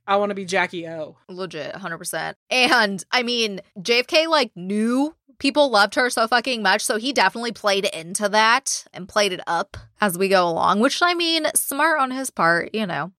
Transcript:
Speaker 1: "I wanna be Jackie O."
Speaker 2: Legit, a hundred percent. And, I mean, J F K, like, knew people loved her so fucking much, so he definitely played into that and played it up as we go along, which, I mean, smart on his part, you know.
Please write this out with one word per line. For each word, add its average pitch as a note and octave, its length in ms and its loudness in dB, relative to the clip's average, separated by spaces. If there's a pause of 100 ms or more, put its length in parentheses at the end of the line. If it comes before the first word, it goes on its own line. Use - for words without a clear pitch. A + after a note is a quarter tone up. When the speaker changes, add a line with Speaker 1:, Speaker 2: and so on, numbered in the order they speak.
Speaker 1:
"I G3 80 2
wanna G3+ 220 0
be G3 80 -8
Jackie F3+ 420 -2
O." E3 300 -12 (120)
Speaker 2:
Legit, F3+ 460 -10
a - 60 -12
hundred E3+ 180 -8
percent. D#3+ 380 -6 (140)
And, A#3+ 600 2
I B3 140 0
mean, A3+ 380 -2 (200)
J A#3 160 2
F B3 80 0
K, D#4+ 220 2
like, D4 260 2
knew A3+ 640 -2 (240)
people C#4 300 2
loved G#3 260 4
her B3+ 120 2
so A3+ 200 0
fucking A#3+ 340 0
much, G3+ 200 2
so A3 160 -2
he B3+ 140 -4
definitely A#3 380 0
played G3 360 0
into F3 420 -4
that A3 640 2
and F3+ 160 -14
played G#3 240 0
it F3+ 160 -8
up - 280 -4 (240)
as F#3+ 160 0
we F#3+ 120 0
go F3+ 200 4
along, E3+ 300 2
which, C4+ 240 2
I F4 120 2
mean, E4 420 0
smart D4+ 440 0
on B3+ 120 0
his C4 180 -6
part, E3+ 420 0
you G#3+ 140 -4
know. E3 240 -6 (100)